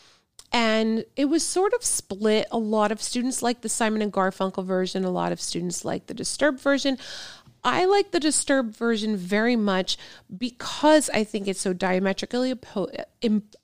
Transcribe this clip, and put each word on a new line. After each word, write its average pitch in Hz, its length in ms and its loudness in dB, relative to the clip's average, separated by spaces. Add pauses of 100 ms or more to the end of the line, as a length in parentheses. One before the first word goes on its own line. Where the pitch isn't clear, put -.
(520)
And 220 520 2 (100)
it 277 120 2
was 311 200 2
sort 381 280 2
of 480 100 -4
split. 214 640 0
A 226 80 -2
lot 214 320 2
of 214 100 -4
students 247 400 -4
liked 240 220 -2
the 226 60 -6
Simon 214 340 0
and 208 100 -2
Garfunkel 190 520 0
version. 185 400 -2
A 185 60 0
lot 175 200 -2
of 175 100 -4
students 175 440 -6
liked - 240 -6
the - 60 -10
Disturbed 262 460 -2
version. 277 380 0 (640)
I 247 220 2
like 403 260 2
the 349 80 0
Disturbed 269 560 0
version 220 420 0
very 208 380 0
much 196 420 0 (400)
because 285 720 2
I 220 120 2
think 202 240 -4
it's 190 140 -4
so 196 120 -2
diametrically 190 800 0
oppo-, - 520 -6 (160)
im-, 214 240 2 (200)